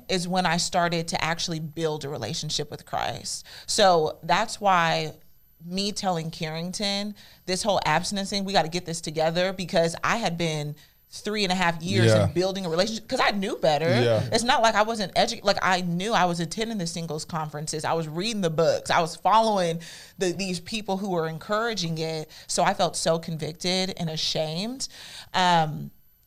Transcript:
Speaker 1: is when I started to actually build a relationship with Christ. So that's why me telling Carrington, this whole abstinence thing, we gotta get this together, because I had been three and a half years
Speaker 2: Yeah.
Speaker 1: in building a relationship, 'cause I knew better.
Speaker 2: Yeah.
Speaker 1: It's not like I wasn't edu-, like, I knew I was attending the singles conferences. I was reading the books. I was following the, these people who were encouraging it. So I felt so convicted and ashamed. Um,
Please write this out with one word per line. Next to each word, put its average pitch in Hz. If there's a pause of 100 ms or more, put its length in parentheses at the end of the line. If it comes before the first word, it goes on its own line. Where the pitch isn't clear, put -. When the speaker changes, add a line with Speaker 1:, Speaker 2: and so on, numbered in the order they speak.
Speaker 1:
is 180
when 180
I 170
started 170
to 180
actually 165
build 156
a 139
relationship 147
with -
Christ. - (220)
So 175
that's 175
why 165 (520)
me 196
telling 170
Carrington, 202 (300)
this 185
whole 196
abstinence 180
thing, 202
we 196
gotta 170
get 175
this 165
together, 170
because 170
I 180
had 175
been 151 (380)
three 214
and 185
a 185
half 170
years 113
Speaker 2:
Yeah. 107
Speaker 1:
in -
building 185
a 170
relationship, 214
'cause 254
I 269
knew 208
better. 156
Speaker 2:
Yeah. 120
Speaker 1:
It's 220
not 262
like -
I 202
wasn't 214
edu-, 220
like, 202
I 180
knew 185
I 180
was 175
attending 220
the 170
singles 160
conferences. 156
I 131
was 165
reading 202
the 170
books. 151
I 160
was 160
following 190 (380)
the, 185
these 180
people 202
who 202
were 165
encouraging 185
it. 160 (180)
So -
I 180
felt 175
so 165
convicted 175
and 165
ashamed. 160 (460)
Um, 160 (360)